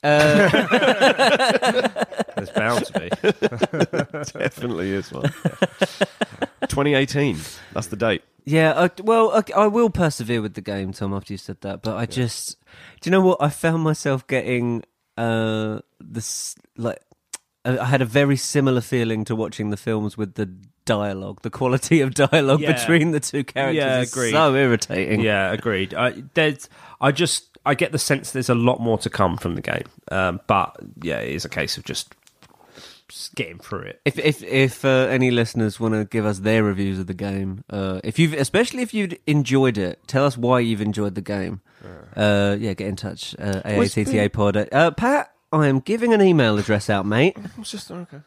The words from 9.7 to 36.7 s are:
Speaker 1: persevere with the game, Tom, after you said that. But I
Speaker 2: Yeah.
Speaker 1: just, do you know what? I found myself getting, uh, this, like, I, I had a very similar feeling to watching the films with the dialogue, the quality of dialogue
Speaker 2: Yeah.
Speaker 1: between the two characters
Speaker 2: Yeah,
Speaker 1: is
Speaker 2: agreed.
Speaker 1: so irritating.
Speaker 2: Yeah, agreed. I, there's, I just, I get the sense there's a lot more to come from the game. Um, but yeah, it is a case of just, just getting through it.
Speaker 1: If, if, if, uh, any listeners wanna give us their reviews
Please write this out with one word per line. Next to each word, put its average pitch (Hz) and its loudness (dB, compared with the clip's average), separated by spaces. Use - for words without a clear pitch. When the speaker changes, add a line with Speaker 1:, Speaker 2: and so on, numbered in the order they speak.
Speaker 1:
persevere 120 -2
with 107 -6
the 104 -12
game, 98 -6
Tom, 98 -6
after 98 -8
you 98 -10
said - -14
that. 98 -10
But 110 -4
I 110 -4
Speaker 2:
Yeah. 120 -2
Speaker 1:
just, - -6
do - -6
you - 4
know 190 6
what? 185 6
I 143 2
found 165 0
myself 151 0
getting, 120 -2
uh, 110 -2
this, - -10
like, 117 -6
I, 123 0
I 110 -2
had 131 4
a 127 2
very 139 4
similar 135 2
feeling 113 -2
to 117 -4
watching 110 -4
the 104 -2
films 107 -4
with 104 -6
the 104 -4
dialogue, 98 -4
the 117 -8
quality 131 0
of 135 0
dialogue 143 4
Speaker 2:
Yeah. 151 0
Speaker 1:
between 160 2
the 147 0
two 143 -4
characters 135 -2
Speaker 2:
Yeah, 131 0
Speaker 1:
is 123 -4
Speaker 2:
agreed. 120 -2
Speaker 1:
so 147 4
irritating. 110 2
Speaker 2:
Yeah, 101 2
agreed. 98 -2
I, 123 -2
there's, 151 0
I 139 4
just, - -2
I 143 2
get - -2
the 151 -2
sense - -2
there's 131 -4
a 123 4
lot 120 2
more 113 0
to - -4
come 90 0
from 87 -4
the - -6
game. 50 -4
Um, 92 -2
but 98 0
yeah, 76 -4
it 62 -6
is 85 -6
a 73 -10
case 73 -4
of - -16
just, - -10
just - -16
getting 85 -8
through - -10
it. - -16
Speaker 1:
If, 143 -2
if, - 0
if, 135 0
uh, 131 4
any 127 2
listeners 113 0
wanna 110 0
give 107 -2
us 104 -2
their 110 2
reviews 98 0